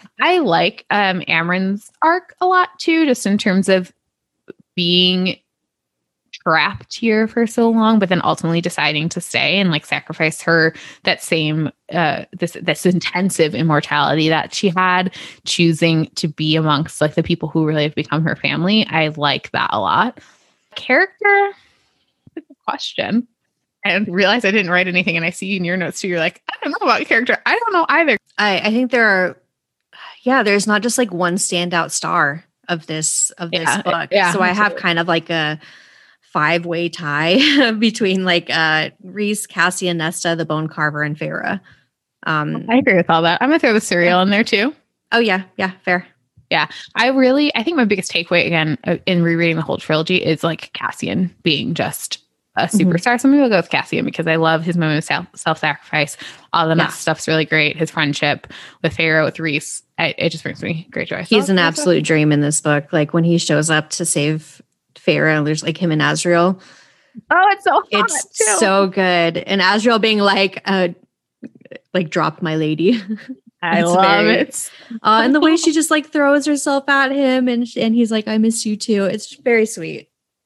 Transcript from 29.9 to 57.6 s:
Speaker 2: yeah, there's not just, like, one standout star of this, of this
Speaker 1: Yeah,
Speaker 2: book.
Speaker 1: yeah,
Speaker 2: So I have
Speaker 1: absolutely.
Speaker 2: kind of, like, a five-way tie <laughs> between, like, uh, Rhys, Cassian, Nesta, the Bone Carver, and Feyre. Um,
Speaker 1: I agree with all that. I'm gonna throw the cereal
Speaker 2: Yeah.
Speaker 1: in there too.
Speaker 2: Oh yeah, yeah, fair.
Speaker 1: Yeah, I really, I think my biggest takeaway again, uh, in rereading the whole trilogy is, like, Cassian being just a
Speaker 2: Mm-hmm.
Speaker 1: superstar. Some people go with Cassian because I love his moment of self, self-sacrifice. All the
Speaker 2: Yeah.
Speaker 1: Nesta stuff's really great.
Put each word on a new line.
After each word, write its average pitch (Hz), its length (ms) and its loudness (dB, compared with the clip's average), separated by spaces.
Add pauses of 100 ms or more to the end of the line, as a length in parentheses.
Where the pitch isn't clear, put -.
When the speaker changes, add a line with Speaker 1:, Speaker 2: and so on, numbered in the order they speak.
Speaker 2:
yeah, 254 200 2
there's 202 240 2
not 208 140 2
just, 233 160 -2
like, 226 160 0
one 175 220 -2
standout 175 560 -2
star 165 520 -2 (240)
of 170 200 -6
this, 156 500 -2
of 170 140 -8
this 170 100 -2
Speaker 1:
Yeah, 160 220 0
Speaker 2:
book. 170 280 -2
Speaker 1:
yeah, 185 220 2
Speaker 2:
So 196 80 0
I 185 60 4
have 180 100 0 (160)
Speaker 1:
absolutely. - 80 -10
Speaker 2:
kind 170 180 0
of, 170 80 -2
like, 165 220 -2
a 156 300 -4 (760)
five-way 170 560 -2
tie 175 800 2
<laughs> 220 80 -4
between, 208 460 0
like, 170 240 0
uh, 156 400 0 (140)
Rhys, 208 420 -6
Cassian, 180 520 -2
Nesta, 165 380 -4
the 165 100 -4
Bone 156 220 -4
Carver, 151 360 -4
and 151 140 -4
Feyre. 185 440 -6 (640)
Um, 156 420 -4
Speaker 1:
I 233 100 2
agree 220 180 4
with 170 140 2
all 165 120 4
that. 170 200 2
I'm 262 80 2
gonna 311 100 2
throw 269 140 2
the 214 80 2
cereal 175 360 2
Speaker 2:
Yeah. 185 60 2
Speaker 1:
in 190 80 2
there 208 120 2
too. 226 300 0 (380)
Speaker 2:
Oh 233 80 2
yeah, 196 240 0 (140)
yeah, 190 140 -4 (120)
fair. 180 240 -2 (420)
Speaker 1:
Yeah, 156 180 0 (280)
I 226 140 2
really, 269 460 2
I 233 80 -2
think 339 140 -2
my 247 80 4
biggest 196 260 -2
takeaway 170 360 0
again, 156 380 0
uh, 175 200 0
in 175 180 2
rereading 165 340 0
the 160 40 -2
whole - 160 -4
trilogy 160 400 -2
is, - 260 -2
like, - 300 -6
Cassian - 600 -4 (100)
being 165 320 -2
just - 420 -6 (400)
a - 100 2
Speaker 2:
Mm-hmm. 220 100 -2 (120)
Speaker 1:
superstar. 208 300 0
Some 269 120 4
people 277 180 4
go 208 80 4
with 165 120 -2
Cassian - 360 -2
because - 220 -6
I 160 100 0
love 160 260 0
his 175 140 -2
moment 156 220 0
of 160 40 -4
self, 160 320 -6
self-sacrifice. 151 800 -4 (380)
All 165 140 0
the 160 80 2
Speaker 2:
Yeah. 165 80 4
Speaker 1:
Nesta - 180 -6
stuff's - 260 -4
really 160 180 0
great. 151 300 0